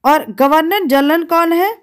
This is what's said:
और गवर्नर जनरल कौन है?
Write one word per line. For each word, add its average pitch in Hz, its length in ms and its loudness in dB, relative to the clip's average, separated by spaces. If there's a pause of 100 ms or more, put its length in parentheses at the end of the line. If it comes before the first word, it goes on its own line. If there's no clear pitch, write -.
और 285 280 0
गवर्नर 311 540 0
जनरल 285 380 0
कौन 330 280 0
है? 392 300 -2